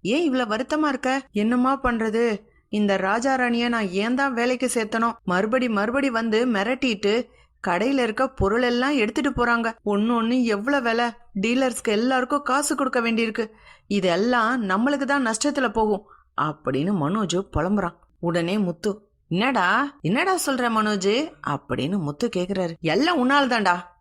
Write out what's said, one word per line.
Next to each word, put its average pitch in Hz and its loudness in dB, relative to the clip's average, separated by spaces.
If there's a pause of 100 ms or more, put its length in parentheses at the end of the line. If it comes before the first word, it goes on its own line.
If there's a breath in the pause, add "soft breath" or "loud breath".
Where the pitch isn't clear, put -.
ஏன் 277 0
இவ்வளவு 254 0
வருத்தமா 302 -2
இருக்க? 254 -2 (200)
என்னம்மா 247 2 (100)
பண்றது, 226 0 (480 soft breath)
இந்த 208 2
ராஜா 226 0
ராணிய 240 0
நான் 214 -2
ஏன் 220 0
தான் 277 0
வேலைக்கு 247 0
சேர்த்தனோ, 226 0 (140)
மறுபடி 214 0
மறுபடி 233 0
வந்து 226 0
மிரட்டிட்டு 220 0 (500 soft breath)
கடையில 233 0
இருக்க 254 -2
பொருள் 220 0
எல்லாம் 262 0
எடுத்துட்டு 254 0
போறாங்க. 233 0 (140)
ஒண்ணு 208 0
ஒண்ணு 233 0
எவ்வளவு 240 0
விலை, 233 0 (340)
டீலர்ஸ்க்கு 240 0
எல்லாருக்கும் 254 0
காசு 262 0
கொடுக்க 254 -2
வேண்டியிருக்கு, 226 -2 (440 loud breath)
இதெல்லாம் 214 2
நம்மளுக்கு 254 0
தான் 277 0
நஷ்டத்துல 269 0
போகும்" 214 0 (360 loud breath)
அப்படின்னு 147 -2
மனோஜ் 175 0 (100)
புலம்புறான். 180 -2 (220)
உடனே 170 0
முத்து, 185 -2 (380)
"என்னடா, 202 2 (340)
என்னடா 294 0
சொல்ற 254 -2
மனோஜ்?" 214 0 (340)
அப்படின்னு 143 -4
முத்து 147 -4
கேக்குறாரு. 180 -2 (120)
"எல்லாம் 277 2
உன்னால 277 2
தான்டா 214 2 (280)